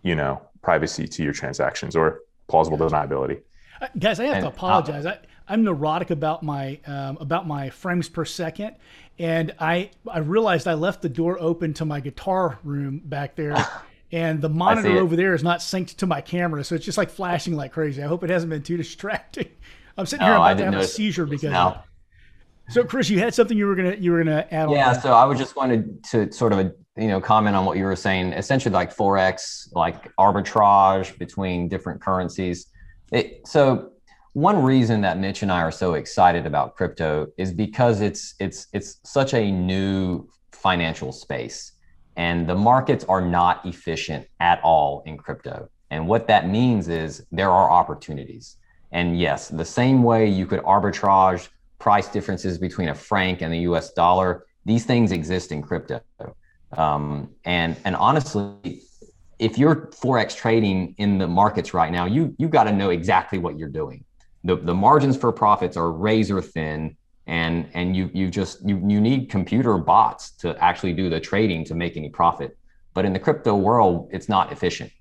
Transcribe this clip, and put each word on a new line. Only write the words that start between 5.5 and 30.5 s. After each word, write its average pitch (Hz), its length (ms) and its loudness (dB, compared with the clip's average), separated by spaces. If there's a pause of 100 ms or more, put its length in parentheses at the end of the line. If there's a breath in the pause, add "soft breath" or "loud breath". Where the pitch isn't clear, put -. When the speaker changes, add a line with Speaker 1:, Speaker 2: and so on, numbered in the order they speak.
Speaker 2:
neurotic 156 440 -2
about 156 320 -2
my, 139 460 -8
um, 139 320 -10
about 165 260 -4
my 139 240 -8
frames 175 380 -4
per 165 160 -6
second. 170 540 -8 (420 soft breath)
And 165 400 -2
I, 175 320 -2 (180)
I 175 100 -6
realized 185 500 0
I 165 60 0
left 175 260 -2
the 170 80 -4
door 165 280 -2
open 165 380 -2
to 160 100 -6
my 147 140 -4
guitar 160 640 -4
room 143 400 -6
back 143 320 -8
there. 147 220 -2 (140 loud breath)
Speaker 3:
<laughs> - 120 -16 (280 loud breath)
Speaker 2:
And 160 300 -2
the 156 80 -2
Speaker 3:
I - 20 -2
see 156 60 -2
Speaker 2:
monitor 190 380 2
Speaker 3:
it. 185 60 4
Speaker 2:
over 170 140 2
there 180 200 4
is 135 80 -2
not 170 160 0
synced - 380 -6
to 190 100 -2
my 147 120 0
camera. 165 440 -4
So - 100 -6
it's - 100 -4
just, 185 140 -4
like, 196 140 -2
flashing 175 440 -4
like 139 160 -8
crazy. 143 300 -4
I 143 60 -6
hope 175 160 -4
it 170 80 -2
hasn't 170 180 0
been 151 140 -6
too 170 140 -4
<laughs> 165 80 -4
distracting. - 640 -8 (460 soft breath)
I'm 190 120 -6
sitting 294 180 -2
here 90 80 6
Speaker 3:
No, 85 40 6
Speaker 2:
about 85 80 6
Speaker 3:
I 180 80 6
Speaker 2:
to - 40 2
Speaker 3:
didn't 135 160 0
Speaker 2:
have - 0 -
a - 40 0
Speaker 3:
notice - 180 -2
Speaker 2:
seizure 185 300 -2
Speaker 3:
it 139 40 -8
Speaker 2:
because 143 220 -6
Speaker 3:
now. 90 160 4
Speaker 2:
of - 80 -2
it. - 1000 -20
So 240 100 4
Chris, 240 240 -2
you 190 120 2
had 233 160 0
something 233 200 4
you 202 120 2
were 196 80 2
gonna, 185 180 0
you 180 180 0
were 165 120 2
gonna 156 260 0
add 156 160 -2
on 147 80 2
Speaker 3:
Yeah, 131 200 4
Speaker 2:
there. 123 100 -2
Speaker 3:
so 131 100 4
I 120 120 10
was 139 120 0
just 131 180 -6
wanted 123 500 -2
to 107 260 0
sort 113 220 0
of, 95 200 0 (240)
you 110 100 -2
know, 95 140 0
comment 107 340 2
on 95 100 2
what 90 120 -2
you 95 60 0
were 95 120 0
saying, 92 380 -2
essentially, 117 400 -2
like, 90 180 0
Forex, 98 840 -2
like, 85 400 -4
arbitrage 98 1040 4